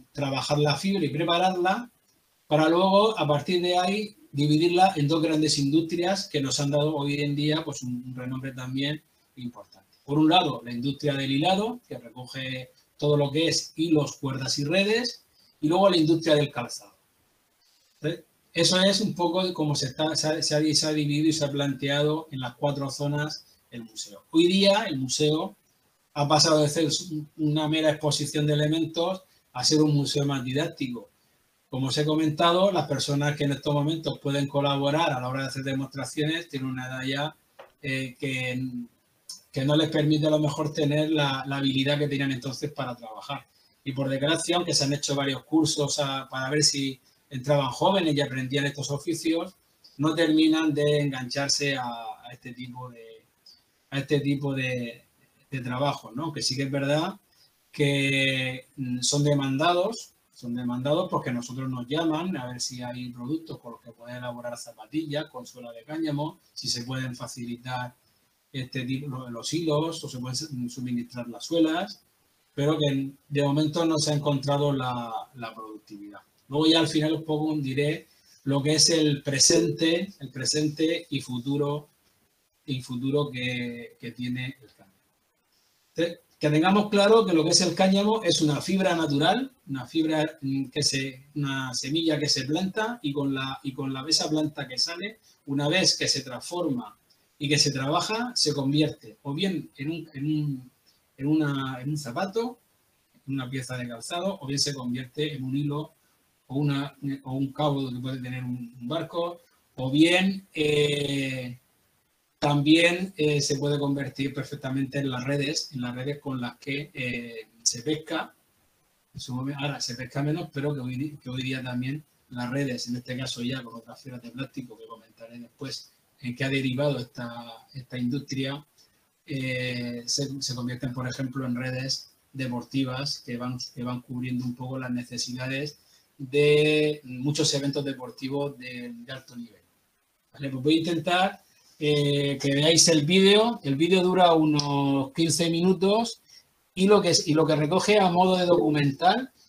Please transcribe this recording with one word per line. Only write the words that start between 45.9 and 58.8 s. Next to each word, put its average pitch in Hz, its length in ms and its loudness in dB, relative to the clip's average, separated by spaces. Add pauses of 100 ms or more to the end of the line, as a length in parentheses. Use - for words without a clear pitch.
a, 135 300 -4
para 131 220 -6
ver 151 120 2
si 139 380 0 (300)
entraban 135 400 0
jóvenes 175 440 2
y 139 60 2
aprendían 131 460 -2
estos 139 240 -6
oficios, 165 640 -2 (420)
no 151 180 2
terminan 156 600 4
de 147 260 4
engancharse 139 720 -2
a, 127 120 -4
a 120 460 -10
este 127 200 -16
tipo 123 380 -14
de, 113 340 -20 (640)
a 135 100 -6
este 139 220 0
tipo 139 340 0
de, 127 520 -4 (440)
de 131 100 -6
trabajo, 127 540 -4
¿no? 147 200 -6
Que 135 80 -8
sí - 120 -2
que 139 100 -2
es 131 60 -4
verdad 147 480 0 (520)
que, 135 960 0 (100)
mm, 123 240 -4